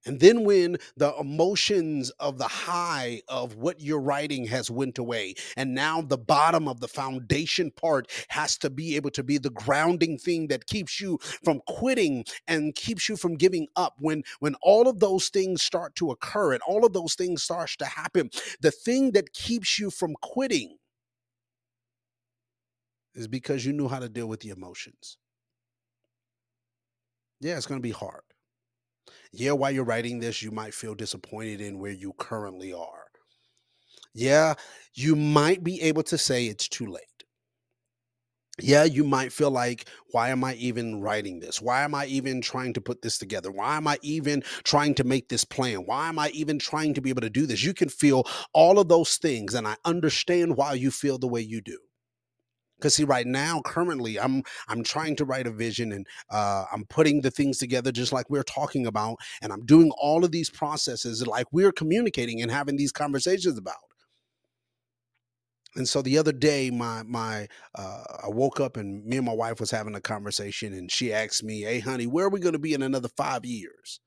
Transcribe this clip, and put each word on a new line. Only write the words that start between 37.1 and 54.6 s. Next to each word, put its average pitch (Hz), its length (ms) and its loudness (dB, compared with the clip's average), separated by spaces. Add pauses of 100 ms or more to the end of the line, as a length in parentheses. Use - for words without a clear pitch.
Yeah, 143 260 6
you 147 200 4
might 135 280 0
feel 147 180 2
like, 123 380 -2 (220)
"Why 120 200 2
am 131 140 0
I 131 120 -2
even 117 440 -4
writing 101 380 -4
this? 85 240 -8
Why 123 200 2
am 147 120 -2
I 143 120 -2
even 135 360 -2
trying 127 320 -6
to 120 60 -2
put 120 220 -8
this 117 140 -4
together? 98 340 -6
Why 107 260 -2
am 156 100 -2
I 147 160 2
even 147 400 -2 (220)
trying 147 320 4
to 135 80 2
make 127 240 0
this 156 160 0
plan? 107 420 -4
Why 139 220 -2
am 160 100 -4
I 151 120 0
even 151 280 -2
trying 151 360 -2
to 143 60 -2
be 131 100 -2
able 127 120 -2
to 113 80 -4
do 135 160 2
this?" 107 160 -2
You 180 100 0
can 175 160 0
feel 135 380 4 (260)
all 170 260 10
of 185 100 6
those 165 280 6
things, 113 380 -2
and 113 120 -2
I 107 180 -2
understand 170 720 2
why 139 180 0
you 131 160 0
feel 135 280 -2
the 127 100 -2
way 120 120 -2
you 110 200 -8
do. - 180 -14 (1040)
'Cause 147 140 4
see, 151 100 2
right 127 220 2
now, 143 380 0
currently, 131 540 -2
I'm, 131 240 2 (260)